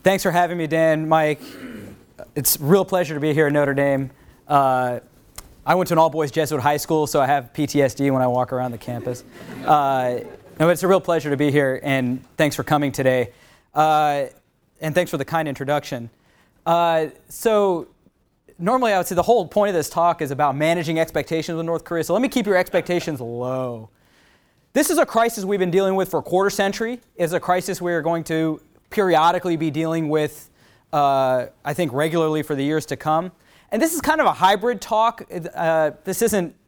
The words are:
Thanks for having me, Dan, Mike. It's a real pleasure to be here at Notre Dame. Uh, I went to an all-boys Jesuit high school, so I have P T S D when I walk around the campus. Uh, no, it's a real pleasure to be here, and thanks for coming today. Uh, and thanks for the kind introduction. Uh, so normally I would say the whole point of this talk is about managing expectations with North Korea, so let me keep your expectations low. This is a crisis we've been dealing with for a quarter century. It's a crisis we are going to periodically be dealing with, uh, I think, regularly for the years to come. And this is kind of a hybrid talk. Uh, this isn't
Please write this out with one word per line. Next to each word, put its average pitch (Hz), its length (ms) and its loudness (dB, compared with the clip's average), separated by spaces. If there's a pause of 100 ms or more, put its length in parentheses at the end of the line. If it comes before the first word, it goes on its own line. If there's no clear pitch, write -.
Thanks 190 220 2
for 185 80 2
having 175 260 0
me, 165 80 -2
Dan, 160 420 2
Mike. 156 340 2 (920)
It's - 260 -2
a 151 40 -8
real 185 200 4
pleasure 170 300 -2
to 147 60 -6
be 151 160 0
here 156 100 4
at 143 80 2
Notre 143 220 2
Dame. 139 340 0 (380)
Uh, 127 520 2 (680)
I 156 100 4
went 185 140 2
to 175 40 2
an 160 60 4
all-boys 151 320 2
Jesuit 151 280 0
high 147 160 2
school, 156 320 0
so 147 140 2
I 131 60 4
have 139 260 0
P 151 140 -2
T 143 140 0
S 135 120 2
D 139 180 0
when 131 100 2
I 127 60 2
walk 123 240 0
around 127 200 -4
the 117 60 -12
campus. 120 460 -10 (400)
Uh, 135 560 2 (400)
no, 156 80 4
it's 175 160 2
a 185 40 0
real 190 120 6
pleasure 156 300 -2
to 139 80 0
be 147 140 2
here, 139 320 2
and 131 380 0 (140)
thanks 151 200 0
for 131 80 -6
coming 147 280 0
today. 127 400 0 (420)
Uh, 151 520 2 (560)
and 156 120 -4
thanks 180 160 0
for 165 80 -4
the 139 80 -4
kind 160 220 -2
introduction. 135 600 -4 (560)
Uh, 165 420 2 (220)
so 202 580 0 (720)
normally 233 320 0
I 190 60 2
would 175 100 0
say 185 80 -6
the 175 80 -4
whole 214 240 2
point 208 220 0
of 185 60 -2
this 156 140 0
talk 170 320 0
is 139 100 -4
about 139 240 0
managing 160 440 0
expectations 160 560 -4
with 165 100 -4
North 165 200 -4
Korea, 165 180 -2
so 170 100 -2
let 214 80 2
me 269 60 0
keep 226 180 -2
your 196 120 2
expectations 170 640 -2
low. 120 680 -6 (840)
This 302 160 2
is - 80 2
a 294 80 4
crisis 226 400 0
we've 202 140 -2
been 180 120 0
dealing 190 240 2
with 190 140 0
for 156 100 -2
a - 40 -6
quarter 190 260 0
century. 220 500 -4 (160)
It's 170 180 -2
a 170 60 0
crisis 180 420 -2
we 175 120 -2
are 165 80 0
going 165 240 -2
to 160 360 -2 (300)
periodically 175 640 2
be 156 160 -2
dealing 160 380 -2
with, 151 420 -2 (400)
uh, 135 560 2 (180)
I 147 80 -6
think, 147 200 -2
regularly 156 500 0
for 151 100 -6
the 139 100 -2
years 151 240 -2
to 135 100 -6
come. 165 340 -2 (400)
And 220 100 0
this 330 140 0
is 302 60 -4
kind 311 200 0
of 233 60 4
a 156 60 2
hybrid 202 480 2
talk. 226 420 -2 (320)
Uh, 160 360 2 (120)
this 185 180 -4
isn't 202 320 0 (140)